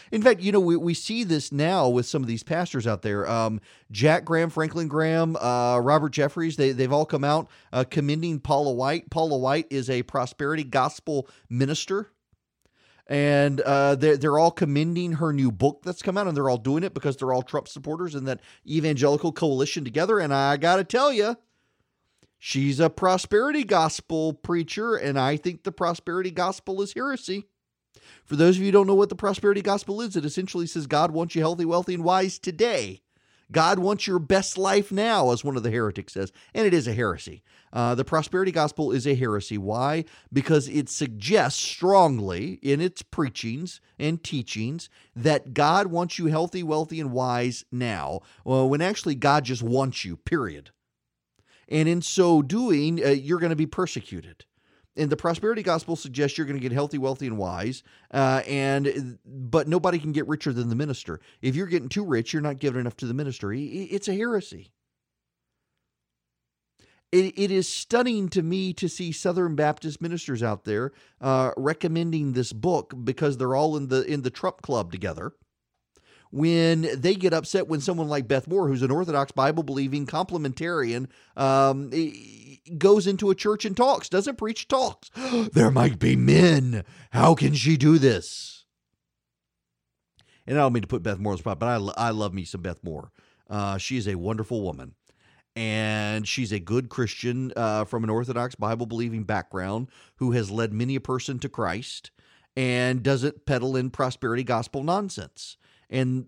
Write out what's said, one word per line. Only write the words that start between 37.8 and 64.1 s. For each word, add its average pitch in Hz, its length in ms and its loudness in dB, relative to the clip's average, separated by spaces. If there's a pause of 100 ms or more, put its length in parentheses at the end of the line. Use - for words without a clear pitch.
the 123 100 0
prosperity 185 460 0
gospel 151 400 0
is 127 160 0
a 143 80 4
heresy. 110 420 -2
Why? 123 480 -2 (280)
Because 139 360 2
it 139 200 -2
suggests 135 760 -2
strongly 143 920 2
in 139 260 0
its 180 220 -4
preachings 139 800 -6 (180)
and 160 240 -2
teachings 127 680 -6 (240)
that 127 400 0
God 165 320 4
wants 170 320 -2
you 170 80 0
healthy, 170 380 -2
wealthy, 160 360 -2
and 139 120 -6
wise 123 580 -2
now, 98 500 -4 (240)
well, 131 240 4
when 143 140 2
actually 180 320 -2
God 143 300 2
just 120 180 -6
wants 123 420 -2
you, 87 120 -10
period. 85 540 -6 (1000)
And 156 200 2
in 170 140 0
so 170 400 6
doing, 165 640 0
uh, 139 60 6
you're 143 300 0
gonna 165 160 0
be 156 100 0
persecuted. 120 800 -8 (540)
And 151 120 0
the 156 60 0
prosperity 202 460 -2
gospel 170 320 -2
suggests 143 440 -4
you're 156 80 -2
gonna 139 120 -4
get 123 140 -4
healthy, 147 240 -2
wealthy, 131 300 -4
and 113 100 -4
wise, 95 460 -6 (300)
uh, 135 360 2
and, 139 800 -2
but 131 420 -2
nobody 175 300 2
can 156 140 -4
get 143 140 -2
richer 151 280 -2
than 117 160 -2
the 113 40 0
minister. 127 460 -6 (220)
If 127 120 0
you're 185 120 -4
getting 165 240 -2
too 202 160 -4
rich, 117 260 -2
you're 160 80 -2
not 143 200 -4
giving 127 200 -2
enough 120 180 -4
to 135 80 -8
the 117 60 -4
minister. 127 400 -6
I, 117 40 -6
i-, 147 340 -8
it's 196 180 -6
a 190 60 0